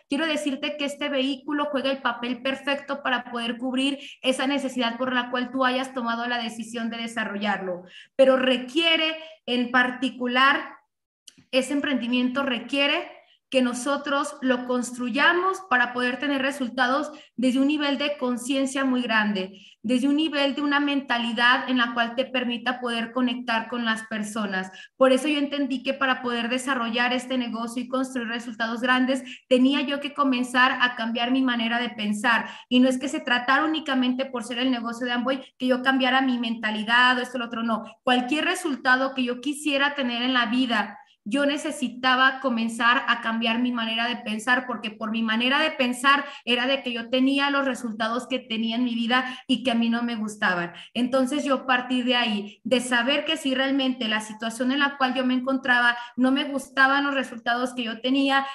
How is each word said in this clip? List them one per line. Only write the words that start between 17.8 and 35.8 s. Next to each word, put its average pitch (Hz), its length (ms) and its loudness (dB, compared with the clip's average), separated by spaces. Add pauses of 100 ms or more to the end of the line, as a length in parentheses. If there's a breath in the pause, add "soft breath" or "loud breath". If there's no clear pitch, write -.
de 294 220 -2
conciencia 269 680 -2
muy 254 180 2
grande, 214 580 0 (220 loud breath)
desde 247 260 2
un 285 80 4
nivel 285 400 2
de 302 60 -4
una 285 180 2
mentalidad 254 880 2
en 254 80 2
la 247 160 0
cual 233 220 -2
te 262 80 0
permita 247 560 -4
poder 233 320 -4
conectar 240 560 -2
con 240 160 -4
las 220 240 -2
personas. 202 640 -4 (240 loud breath)
Por 262 160 6
eso 254 160 2
yo 294 100 0
entendí 285 460 -2
que 269 100 0
para 262 280 0
poder 233 260 -2
desarrollar 247 640 0
este 254 260 -2
negocio 233 420 -4
y - 80 -8
construir 262 380 -4
resultados 233 540 -6
grandes, 254 420 2 (260 loud breath)
tenía 262 340 6
yo 285 180 -2
que 285 120 -6
comenzar 254 680 2
a 247 160 2
cambiar 233 340 -2
mi 269 100 2
manera 233 380 0
de 240 120 -2
pensar. 214 580 0 (200 loud breath)
Y 247 120 6
no 262 80 8
es 254 100 2
que 285 100 -4
se 311 120 -4
tratara 262 440 2
únicamente 262 600 0
por 247 180 -6
ser 240 160 -8
el 262 140 2
negocio 233 340 -4
de 247 60 -2
Amway, 254 440 -2
que 254 120 0
yo 254 140 2